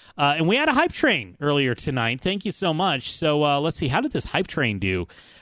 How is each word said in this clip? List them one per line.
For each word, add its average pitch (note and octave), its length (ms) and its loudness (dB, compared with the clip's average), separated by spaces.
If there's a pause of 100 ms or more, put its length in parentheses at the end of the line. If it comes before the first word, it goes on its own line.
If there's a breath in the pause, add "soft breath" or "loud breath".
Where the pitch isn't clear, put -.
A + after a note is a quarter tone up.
(180 loud breath)
Uh, C#3+ 180 4
and E3 120 2
we A3 80 4
had D4+ 120 2
a C#4+ 60 2
hype E4 180 2
train C3+ 480 0
earlier C#3+ 360 2
tonight. B2+ 440 -2
Thank F#3+ 240 -4
you F#3+ 80 -2
so E3+ 220 0
much. D#3 380 -2
So, D3+ 320 2
uh, C#3+ 160 2
let's D#3 160 -2
see. D3+ 120 -2
How D3+ 120 2
did C4+ 120 -2
this D#3 140 -2
hype F3+ 200 -2
train A2+ 320 -2
do, F#2 300 0 (340 loud breath)